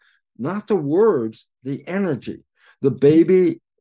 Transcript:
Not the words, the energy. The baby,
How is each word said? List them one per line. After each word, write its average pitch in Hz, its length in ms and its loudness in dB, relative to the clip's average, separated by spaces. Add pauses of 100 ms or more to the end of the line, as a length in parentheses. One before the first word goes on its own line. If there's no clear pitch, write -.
(360)
Not 175 300 -8
the 208 100 0
words, 151 720 -2 (160)
the 135 240 -10
energy. 165 580 -6 (360)
The 135 100 0
baby, 165 720 2 (200)